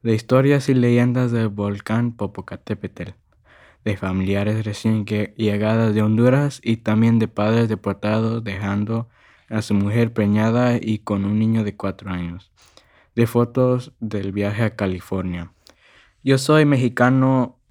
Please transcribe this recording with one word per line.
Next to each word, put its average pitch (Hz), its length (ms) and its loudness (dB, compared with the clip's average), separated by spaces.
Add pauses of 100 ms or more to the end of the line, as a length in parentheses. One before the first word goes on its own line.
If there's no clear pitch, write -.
de 113 100 2
historias 135 540 2
y 139 60 2
leyendas 123 580 2
del 113 160 0
volcán 101 640 -2
Popocatépetl, - 1000 -10 (720)
de 104 140 -2
familiares 98 680 -2
recién 107 400 -2
que, 104 320 -4
llegadas 107 560 0
de 107 80 2
Honduras 123 640 2
y 113 140 0
también 113 420 2
de 107 80 0
padres 113 420 0
deportados 110 720 -2
dejando 104 680 -4 (400)
a 110 120 -2
su 107 120 -4
mujer 107 400 0
preñada 113 640 2
y 110 220 -4
con 98 260 -4
un 104 140 0
niño 110 240 0
de 101 120 -6
cuatro 92 360 -8
años, 87 400 -10 (640)
de 117 120 2
fotos 123 720 0
del 104 320 -6
viaje 101 320 -2
a 110 120 -2
California. 92 760 -6 (720)
Yo 135 140 2
soy 151 280 4
mexicano 131 960 2 (120)